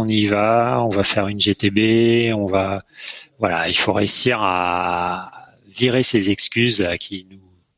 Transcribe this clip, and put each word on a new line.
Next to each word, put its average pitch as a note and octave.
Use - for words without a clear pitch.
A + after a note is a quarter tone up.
on A2+
y G#2+
va, A#2
on A#2
va G2+
faire G2
une G#2
G G2
T G#2
B, A2+
on G#2
va, G2
voilà, F2
il F2+
faut -
réussir G#2
à F2+
virer B2
ces G#2
excuses, A#2
là, F2
qui F#2+
nous F#2+